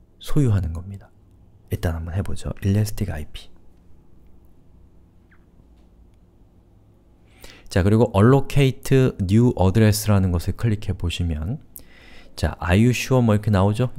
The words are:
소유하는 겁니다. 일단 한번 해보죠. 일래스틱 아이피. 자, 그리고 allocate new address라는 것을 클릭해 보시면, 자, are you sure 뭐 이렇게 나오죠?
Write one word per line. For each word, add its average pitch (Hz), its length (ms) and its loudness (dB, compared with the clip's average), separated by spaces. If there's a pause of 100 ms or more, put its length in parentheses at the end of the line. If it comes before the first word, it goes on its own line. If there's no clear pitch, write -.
(200)
소유하는 101 540 0
겁니다. 95 380 -14 (580)
일단 82 260 -4
한번 82 200 -10
해보죠. - 360 -4 (100)
일래스틱 104 480 -2
아이피. - 400 -12 (4000)
자, 98 120 0
그리고 110 340 2
allocate 131 1080 2
new 107 380 4
address라는 98 720 2
것을 87 220 -2
클릭해 107 440 -4
보시면, 85 640 -4 (760)
자, 76 260 -4
are 87 180 2
you 117 100 4
sure 123 340 0
뭐 110 100 4
이렇게 104 160 -2
나오죠? 104 500 0